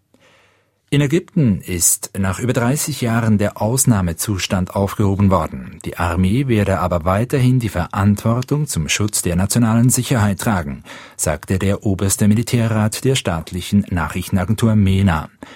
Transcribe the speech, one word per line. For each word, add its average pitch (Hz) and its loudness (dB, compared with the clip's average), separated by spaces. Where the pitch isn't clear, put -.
In 143 2
Ägypten 139 0
ist - -2
nach 95 -2
über 120 0
dreißig 131 -2
Jahren 113 2
der 101 -2
Ausnahmezustand 98 0
aufgehoben 98 2
worden. 82 -2
Die - -10
Armee 92 0
werde 98 2
aber 85 -2
weiterhin 123 2
die 113 -2
Verantwortung 107 0
zum 78 -4
Schutz - -2
der 85 -2
nationalen 117 2
Sicherheit 104 0
tragen, 73 -2
sagte 82 -2
der 98 -2
oberste 98 0
Militärrat 110 0
der 131 2
staatlichen 90 -2
Nachrichtenagentur 92 -2
mena. 95 2